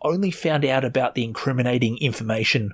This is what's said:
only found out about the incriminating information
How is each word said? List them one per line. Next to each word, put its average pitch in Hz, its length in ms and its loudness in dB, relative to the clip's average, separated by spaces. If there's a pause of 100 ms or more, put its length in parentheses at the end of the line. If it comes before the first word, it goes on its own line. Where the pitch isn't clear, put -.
only 180 260 2
found 156 340 0
out 131 220 2
about 123 300 0
the 127 80 0
incriminating 123 760 0
information 110 760 0